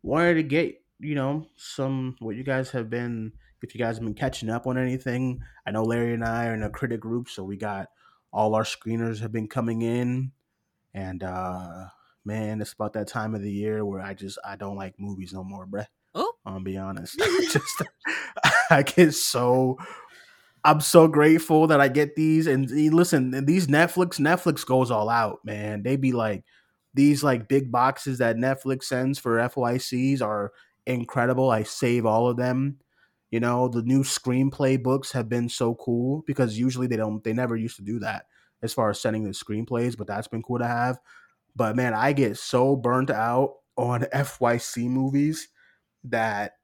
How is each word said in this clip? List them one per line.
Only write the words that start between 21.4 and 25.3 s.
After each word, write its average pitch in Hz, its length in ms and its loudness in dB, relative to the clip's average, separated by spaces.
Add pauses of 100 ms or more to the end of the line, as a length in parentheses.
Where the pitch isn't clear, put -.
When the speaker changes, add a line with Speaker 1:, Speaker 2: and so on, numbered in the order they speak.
Speaker 1:
that 151 120 6
I 139 80 8
get 143 300 0
these. 156 300 4
And, 135 220 2
and 151 240 4
listen, 139 520 2
these 170 220 4
Netflix, 170 520 2
Netflix 156 460 2
goes 127 260 2
all 107 160 2
out, 113 380 0